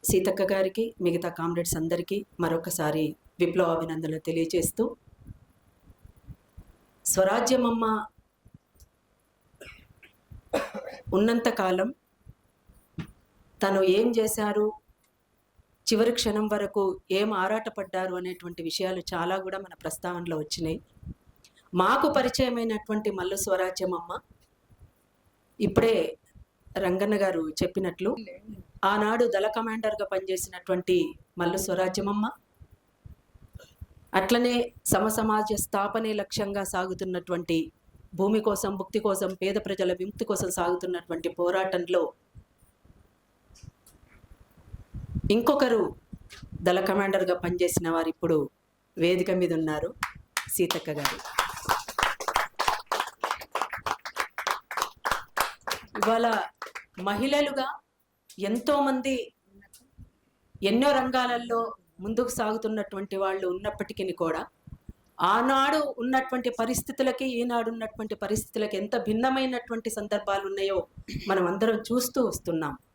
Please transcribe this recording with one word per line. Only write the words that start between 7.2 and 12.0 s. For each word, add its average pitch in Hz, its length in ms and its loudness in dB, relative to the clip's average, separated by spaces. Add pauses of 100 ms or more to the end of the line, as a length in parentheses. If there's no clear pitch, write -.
ఉన్నంతకాలం 220 760 2 (1700)